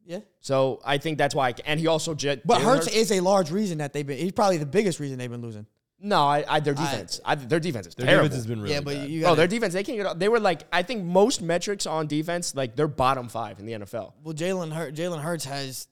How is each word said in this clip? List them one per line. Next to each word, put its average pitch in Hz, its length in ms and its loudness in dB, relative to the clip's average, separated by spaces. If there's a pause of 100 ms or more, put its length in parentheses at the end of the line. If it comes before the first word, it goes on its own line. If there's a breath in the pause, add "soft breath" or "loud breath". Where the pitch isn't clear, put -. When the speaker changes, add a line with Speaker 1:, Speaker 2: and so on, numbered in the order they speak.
Speaker 1:
Yeah. 175 140 -8 (200)
Speaker 2:
So 135 460 2
I 143 140 0
think 156 180 -4
that's 143 180 2
why 135 140 2
I - 40 -6
c-, - 120 -14
and 151 140 0
he 160 80 0
also 160 280 0
j-, 139 300 -2
Speaker 1:
But 220 140 4
Speaker 2:
Jalen - 40 2
Speaker 1:
Hurts 240 220 4
Speaker 2:
Hurts 208 100 -2
Speaker 1:
is 220 160 2
a 190 80 2
large 185 320 4
reason 180 280 -2
that 143 140 -6
they've 147 140 -4
been, 139 100 -6
he's 170 140 -2
probably 196 260 2
the 151 80 -2
biggest 170 340 0
reason 139 180 -6
they've 123 120 -6
been 120 120 -10
losing. 110 240 -12 (340)
Speaker 2:
No, 190 280 2
I, 147 200 2
I, 156 120 2
their 147 180 0
Speaker 1:
I - 0 -
Speaker 2:
defense. 131 480 -4
I, 135 80 0
their 143 260 -2
defense 123 280 -6
is - 80 -18
Speaker 3:
Their 123 100 -6
Speaker 2:
terrible. 170 220 6
Speaker 3:
defense 131 160 -2
has - 40 -6
been 113 140 -4
really 101 140 -2
Speaker 1:
Yeah, 143 60 -2
but 143 160 -4
Speaker 3:
bad. 139 120 -8
Speaker 1:
you 160 120 -4
Speaker 2:
Bro, 175 100 4
Speaker 1:
gotta 156 60 6
Speaker 2:
their 165 100 6
defense, 214 260 0
they 190 100 0
can't 247 140 -4
get, 180 220 -4
they 190 100 4
were, 233 100 4
like, 185 320 0
I 180 120 2
think 214 200 -4
most 190 380 4
metrics 185 460 -2
on 160 180 -2
defense, 170 480 -2
like, 127 220 -4
they're 147 120 2
bottom 131 420 0
five 110 300 -6
in 98 60 -12
the 113 80 -8
N 107 80 -8
F 101 140 -12
L. 107 180 -8 (100)
Speaker 1:
Well, 160 120 -10
Jalen 175 360 -4
Hur-, 156 200 -6
Jalen 165 300 -4
Hurts 165 240 -4
has 135 460 -8